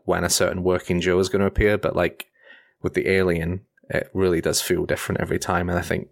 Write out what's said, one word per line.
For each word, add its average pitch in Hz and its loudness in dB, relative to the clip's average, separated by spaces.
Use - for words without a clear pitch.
when 87 0
a 87 2
certain 90 0
working 90 0
Joe 90 2
is 95 2
gonna 98 2
appear, 104 2
but, - -2
like, 85 -2
with - -4
the - 0
alien, 92 0
it - -4
really 92 2
does 80 0
feel 82 0
different - -2
every 87 -2
time. 90 -2
And 87 0
I 87 -2
think, - -4